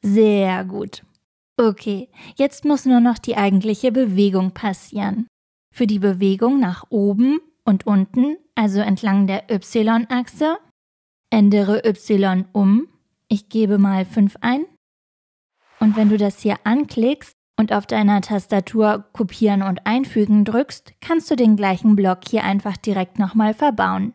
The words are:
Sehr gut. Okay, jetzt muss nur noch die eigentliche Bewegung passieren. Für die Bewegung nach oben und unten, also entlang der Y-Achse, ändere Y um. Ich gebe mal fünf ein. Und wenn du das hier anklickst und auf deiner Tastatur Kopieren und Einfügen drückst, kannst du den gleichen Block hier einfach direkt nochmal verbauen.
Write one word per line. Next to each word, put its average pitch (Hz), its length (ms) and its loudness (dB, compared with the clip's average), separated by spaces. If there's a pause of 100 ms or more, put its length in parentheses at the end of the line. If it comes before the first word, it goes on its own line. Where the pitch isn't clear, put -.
Sehr 202 600 2
gut. 202 400 -12 (520)
Okay, 214 520 -2 (260)
jetzt - 300 -4
muss 294 220 0
nur 247 120 4
noch 233 200 2
die - 180 -6
eigentliche 202 560 0
Bewegung 196 580 0
passieren. 202 760 -6 (440)
Für 240 140 -2
die 202 140 -2
Bewegung 196 580 0
nach 180 320 -2
oben 214 480 2 (260)
und 196 220 0
unten, 233 500 0 (200)
also 208 240 0
entlang 196 480 0
der 196 200 -6
Y-Achse, 233 1080 -2 (720)
ändere 202 560 2
Y 190 640 0
um. 208 380 2 (400)
Ich 202 200 -4
gebe 208 300 0
mal 196 280 2
fünf 202 340 0
ein. 254 240 -2 (1120)
Und 214 160 2
wenn 220 140 4
du 214 100 4
das 202 220 -2
hier 208 240 0
anklickst 254 720 -2 (200)
und 214 160 0
auf 208 140 -2
deiner 208 340 2
Tastatur 208 920 -2
Kopieren 202 500 0
und 190 240 -6
Einfügen 214 580 2
drückst, 233 560 -6
kannst 330 300 -2
du 302 60 0
den 233 180 4
gleichen 202 400 2
Block 185 340 0
hier 220 140 -2
einfach 196 340 -4
direkt 185 440 -6
nochmal 214 340 0
verbauen. 202 600 -2